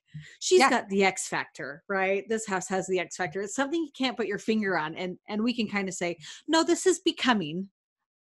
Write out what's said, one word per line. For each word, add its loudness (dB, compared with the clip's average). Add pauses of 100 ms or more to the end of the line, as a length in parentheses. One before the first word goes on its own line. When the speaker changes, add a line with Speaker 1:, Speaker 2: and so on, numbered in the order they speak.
(400)
Speaker 1:
she's 6
Speaker 2:
Yeah. 8
Speaker 1:
got 0
the 4
X 0
factor, -8
right? 0
This -4
house -2
has 0
the 0
X -6
factor. -4
It's -8
something 0
you -6
can't 0
put -2
your -4
finger 0
on. -2
And, -6 (100)
and -4
we 0
can -2
kind -2
of -6
say, -4 (300)
"No, 4
this 2
is 4
becoming." 0 (580)